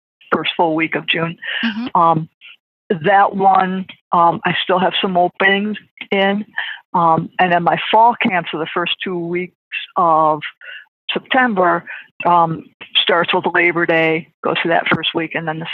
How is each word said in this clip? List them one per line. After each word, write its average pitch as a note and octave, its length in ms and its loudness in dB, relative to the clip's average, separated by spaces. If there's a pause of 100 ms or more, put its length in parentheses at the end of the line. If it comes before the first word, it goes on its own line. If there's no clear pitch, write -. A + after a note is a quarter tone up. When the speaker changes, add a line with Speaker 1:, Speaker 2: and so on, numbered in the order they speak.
(340)
Speaker 1:
first D#3+ 240 -2
full E3 180 2
week D#3+ 200 -2
of D#3 120 -6
June. E3 300 -2 (260)
Speaker 2:
Mm-hmm. A3+ 360 -2
Speaker 1:
Um, E3 300 2 (600)
that G3 460 2
one, F#3+ 520 2 (240)
um, E3+ 340 2
I E3+ 180 -2
still F3+ 160 0
have F#3 220 0
some F#3+ 160 -2
openings G3 600 0 (340)
in. G3 340 0 (480)
Um, E3 360 2 (100)
and F3+ 120 2
then F3 120 2
my E3 160 0 (120)
fall A3+ 300 6
camps F3+ 320 -2
are D#3+ 60 -6
the E3 120 -6
first F3 220 -4 (100)
two F#3 140 -6
weeks F3 380 -6 (400)
of D#3 460 4 (680)
September. F#3 720 0 (420)
Um, E3+ 400 2 (380)
starts F3 300 0
with F3 200 -2
Labor E3+ 320 0
Day, D#3+ 480 0 (100)
goes D#3+ 180 -2
through E3+ 100 -2
that - 220 0
first E3 200 -2
week D#3+ 220 -4
and E3 120 -6
then D#3+ 120 -6
the E3 140 -10